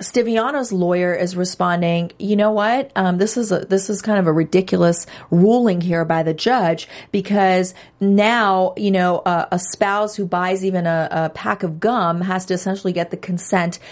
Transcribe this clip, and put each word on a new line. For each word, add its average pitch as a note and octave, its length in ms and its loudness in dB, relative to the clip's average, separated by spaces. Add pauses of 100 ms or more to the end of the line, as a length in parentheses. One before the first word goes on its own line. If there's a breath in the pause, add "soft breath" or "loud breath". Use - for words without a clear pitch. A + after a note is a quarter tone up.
Stiviano's A#3 720 -2
lawyer F3+ 420 0
is F3+ 220 -4
responding, F3 840 -2
"You G#3 180 -2
know G#3 160 2
what? A3 440 -2
Um, F3+ 220 0
this A3 180 0
is A3+ 160 -2
a, F3+ 80 0
this F#3+ 300 -2
is G3+ 120 -6
kind G#3+ 160 0
of F#3 80 2
a D#3+ 60 4
ridiculous E3+ 760 2 (240 loud breath)
ruling G3+ 500 4
here E3+ 240 0
by E3 180 0
the D#3+ 120 0
judge, F3 540 0 (240 loud breath)
because F#3+ 640 2 (260 loud breath)
now, G3+ 760 4
you G#3 140 0
know, F3+ 300 2
uh, F3 300 0
a F3+ 80 0
spouse G#3 580 -2
who G3+ 100 -4
buys F3+ 380 -2
even F#3 220 -2
a, E3 240 0
a D#3+ 200 -2
pack G#3 320 -6
of E3 180 -4
gum F#3+ 400 0
has F#3 260 -4
to F#3 80 -2
essentially F#3+ 380 -4
get E3+ 180 -4
the F3+ 60 -8
consent F3 640 -4 (140 loud breath)